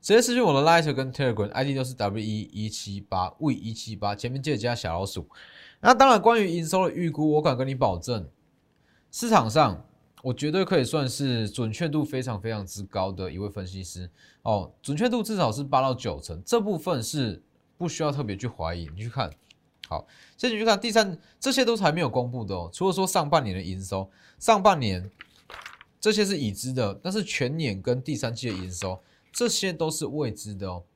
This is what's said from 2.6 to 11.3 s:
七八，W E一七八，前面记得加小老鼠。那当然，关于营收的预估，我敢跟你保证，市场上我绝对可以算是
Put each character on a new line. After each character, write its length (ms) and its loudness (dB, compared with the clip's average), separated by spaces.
七 320 -8
八 300 -2
，W 220 -2
E 40 0
一 160 -8
七 240 -10
八， 200 -4
前 160 -6
面 100 -6
记 80 -4
得 80 0
加 160 0
小 180 -4
老 140 -2
鼠。 240 -8
那 120 8
当 140 8
然， 120 6
关 220 6
于 40 2
营 160 -2
收 240 0
的 60 -2
预 160 -2
估， 240 0
我 80 4
敢 160 2
跟 100 -2
你 60 -4
保 240 0
证， 320 -6
市 180 -4
场 200 6
上 340 4
我 100 -2
绝 180 -2
对 120 2
可 160 4
以 40 4
算 260 0
是 400 -2